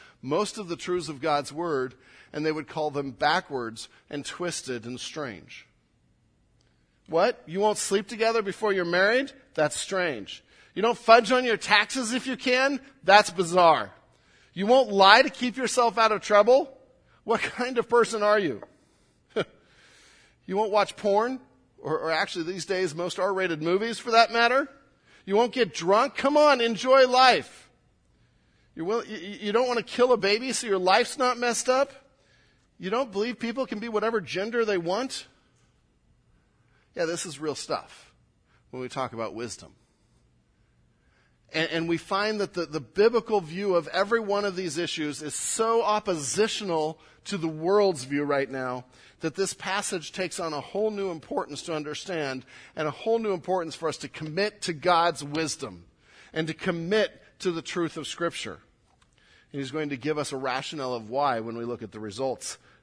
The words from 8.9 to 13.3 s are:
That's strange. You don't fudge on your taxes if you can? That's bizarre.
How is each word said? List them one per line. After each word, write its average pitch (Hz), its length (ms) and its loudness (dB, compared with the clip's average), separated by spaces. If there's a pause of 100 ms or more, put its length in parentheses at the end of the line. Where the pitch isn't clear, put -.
That's 151 220 0
strange. 160 680 -6 (300)
You 175 80 -4
don't 233 160 2
fudge 226 340 8
on 254 140 2
your 226 120 0
taxes 214 560 2
if 254 120 -2
you 262 120 -4
can? 262 420 0 (240)
That's 202 260 8
bizarre. 165 600 4 (600)